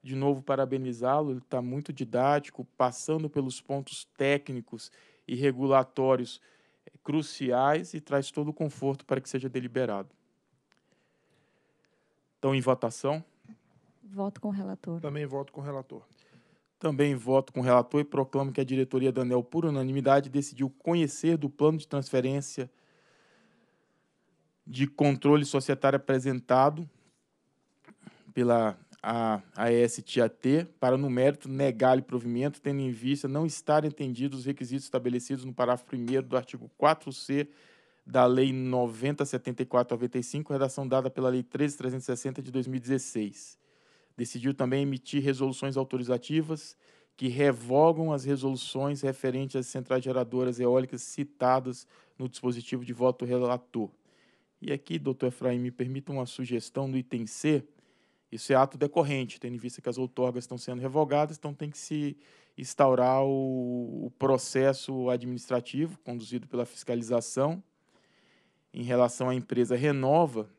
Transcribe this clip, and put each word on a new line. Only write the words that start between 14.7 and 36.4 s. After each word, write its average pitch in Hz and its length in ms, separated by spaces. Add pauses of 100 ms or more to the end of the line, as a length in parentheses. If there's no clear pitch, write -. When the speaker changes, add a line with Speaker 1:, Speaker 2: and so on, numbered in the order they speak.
Speaker 3:
Também 147 260
voto 135 260
com - 80
o 139 40
relator. 139 380 (760)
Speaker 1:
Também 147 360
voto 131 380
com 127 80
o - 20
relator 123 380
e 147 40
proclamo 139 460
que 135 120
a - 20
diretoria 131 480
da 131 100
aneel, 123 220
por 165 220
unanimidade, 139 640
decidiu 135 400
conhecer 165 680
do 143 140
plano 151 260
de 151 100
transferência 135 840 (2000)
de 131 200
controle 143 580
societário 139 520
apresentado 135 920 (1400)
pela 117 460 (240)
a, 110 400 (140)
A 117 160
S 120 280
Tia 117 280
T, 143 360 (140)
para, 127 180
no 139 140
mérito, 131 380
negar-lhe 131 540
provimento, 123 580
tendo 139 200
em 131 120
vista 131 340
não 143 180
estarem 151 460
atendidos 135 500
os 123 40
requisitos 135 400
estabelecidos 123 600
no 127 80
parágrafo 123 340
primeiro 127 380
do 127 120
artigo 117 420